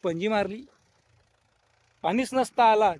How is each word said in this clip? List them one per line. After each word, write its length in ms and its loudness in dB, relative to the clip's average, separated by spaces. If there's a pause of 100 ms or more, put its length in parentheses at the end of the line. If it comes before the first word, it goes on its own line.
पंजी 260 -4
मारली, 340 -4 (1400)
पाणीच 300 -2
नसता 320 0
आला, 360 4